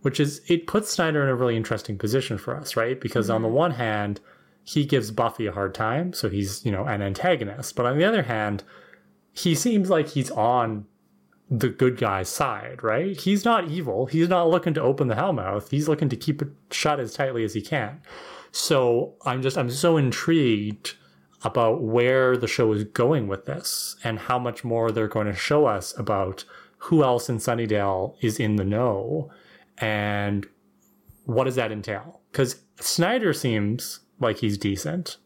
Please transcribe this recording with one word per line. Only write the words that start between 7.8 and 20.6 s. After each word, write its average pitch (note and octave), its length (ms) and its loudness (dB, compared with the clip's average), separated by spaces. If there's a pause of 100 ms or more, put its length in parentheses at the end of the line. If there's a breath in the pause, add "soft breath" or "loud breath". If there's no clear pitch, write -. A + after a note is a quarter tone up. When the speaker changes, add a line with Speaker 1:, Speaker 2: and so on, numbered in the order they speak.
Speaker 1:
on D3 120 2
the E3+ 80 4
other G#3+ 180 2
hand, G#2+ 400 -2 (680 loud breath)
he E3 220 2
seems G3+ 340 2
like D#3+ 180 4
he's - 240 -2
on A2 540 0 (640)
the B2+ 180 0
good B2+ 300 2
guy's G2 320 0
side, A#2+ 520 -6
right? D3+ 380 0
He's G3 240 2
not A3 240 2
evil. C3 380 -2
He's E3 240 2
not F3 200 4
looking E3+ 260 4
to - 60 0
open C3+ 280 2
the G#2+ 60 2
Hellmouth. G#2 540 -2
He's D3 200 0
looking D3+ 200 2
to A2+ 60 0
keep D3 260 -4
it C#3+ 60 -2 (240)
shut D3 300 0
as A2+ 120 -8
tightly B2+ 300 -2
as G2+ 100 -2
he G#2+ 80 -4
can. C3+ 380 -4 (540 loud breath)
So B2+ 640 2 (100)
I'm C3 160 -2
just, C3 160 -2
I'm B2 120 0
so D#3+ 280 2
intrigued A#2+ 1000 0 (480 soft breath)